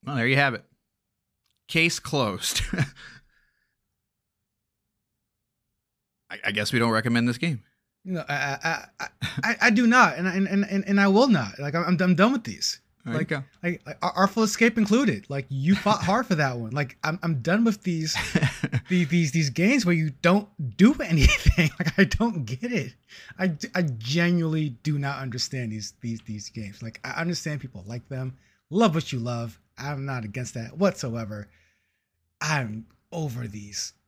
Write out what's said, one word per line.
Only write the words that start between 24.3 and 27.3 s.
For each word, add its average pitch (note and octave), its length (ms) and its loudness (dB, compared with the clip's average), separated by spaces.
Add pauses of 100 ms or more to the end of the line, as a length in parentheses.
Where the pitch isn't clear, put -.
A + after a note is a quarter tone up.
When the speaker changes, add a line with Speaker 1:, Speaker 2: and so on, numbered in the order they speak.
Speaker 2:
do D3+ 160 0
not C#3 220 -4
understand B2 520 -6
these, G#2+ 300 -10
these, A2+ 240 -6
these G#2+ 240 -10
games. G2+ 320 -12
Like, A#2 220 -12
I C3 80 -8
understand D#3+ 500 -6